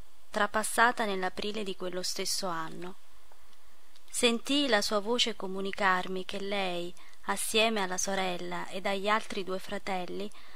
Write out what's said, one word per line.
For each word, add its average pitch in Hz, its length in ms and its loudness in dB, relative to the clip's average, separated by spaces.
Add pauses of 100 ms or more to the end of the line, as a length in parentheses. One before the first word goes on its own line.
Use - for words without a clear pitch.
(300)
trapassata 220 760 4
nell'aprile 202 580 0
di 190 120 -2
quello 180 280 -2
stesso - 440 0
anno. 165 480 -4 (1120)
Sentii 269 580 2
la 214 140 6
sua 208 180 2
voce 226 360 2
comunicarmi 190 880 0
che 196 140 -4
lei, 185 540 -2 (320)
assieme 214 560 4
alla 185 160 0
sorella 180 720 0
ed 190 160 -4
agli 196 240 0
altri 214 340 2
due 185 160 -2
fratelli, 185 720 -2 (240)